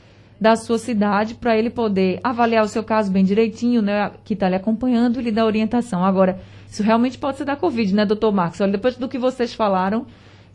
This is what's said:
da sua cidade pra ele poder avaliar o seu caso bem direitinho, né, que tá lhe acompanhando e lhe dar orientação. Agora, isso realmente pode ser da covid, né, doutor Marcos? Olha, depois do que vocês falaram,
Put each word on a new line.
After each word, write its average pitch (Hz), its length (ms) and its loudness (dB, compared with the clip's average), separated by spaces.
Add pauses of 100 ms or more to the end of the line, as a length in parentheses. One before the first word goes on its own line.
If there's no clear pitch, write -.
(400)
da 220 160 4
sua 226 220 -2
cidade 214 560 0
pra 226 220 0
ele 226 120 0
poder 190 560 0
avaliar 233 400 2
o 208 40 -2
seu 214 140 -4
caso 220 300 0
bem 190 120 2
direitinho, 226 580 2
né, 202 280 -2 (140)
que 220 100 -6
tá 190 140 0
lhe 180 80 0
acompanhando 233 640 0
e - 20 -6
lhe 240 80 -4
dar 226 140 2
orientação. 220 600 0
Agora, 185 360 2 (300)
isso - 120 -6
realmente 233 360 2
pode 277 200 -4
ser 294 60 -6
da 277 120 -2
covid, 233 380 0
né, 214 120 2
doutor 214 260 2
Marcos? 175 280 0
Olha, 196 120 2
depois 247 240 0
do 254 120 -6
que 262 100 -6
vocês 247 340 -2
falaram, 202 540 -2 (480)